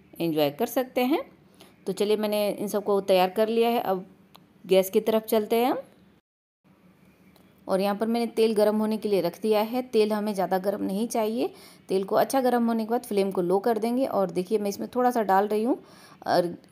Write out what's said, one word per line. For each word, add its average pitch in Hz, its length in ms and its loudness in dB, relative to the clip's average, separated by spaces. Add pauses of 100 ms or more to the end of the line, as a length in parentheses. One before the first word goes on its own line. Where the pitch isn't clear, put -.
(200)
एंजॉय 156 320 0
कर 147 160 -4
सकते 254 360 -4
हैं। 294 180 0 (680)
तो 190 60 -4
चलिए 208 240 0
मैंने 208 340 -2
इन - 160 -6
सबको 202 360 0
तैयार 185 280 4
कर 220 180 0
लिया 226 200 2
है, 233 120 0
अब 190 240 -4 (600)
गैस 190 240 4
की 220 120 0
तरफ 220 240 0
चलते 220 300 0
हैं 247 160 2
हम। 508 100 -4 (1900)
और 190 140 0
यहाँ 202 140 0
पर 220 120 -2
मैंने 233 200 0
तेल 226 280 2
गर्म 214 220 4
होने 214 200 0
के 214 120 -4
लिए 196 120 2
रख 170 200 -4
दिया 214 220 2
है। 240 200 -4
तेल 214 300 2
हमें 208 200 -2
ज़्यादा 185 260 0
गर्म 196 240 -2
नहीं 196 240 -2
चाहिए। 226 420 -2 (400)
तेल 190 140 -2
को 196 120 -2
अच्छा - 260 2
गर्म 247 260 2
होने 226 180 -2
के 208 40 -6
बाद 226 160 -2
फ्लेम 196 260 0
को 190 100 -2
लो 180 180 2
कर 226 200 0
देंगे 240 280 -2
और 190 240 0
देखिए 185 260 -2
मैं 208 120 -4
इसमें 208 220 -6
थोड़ा 247 200 2
सा 240 120 0
डाल 196 240 2
रही 214 160 0
हूँ 269 140 0 (500)
और 170 260 2 (180)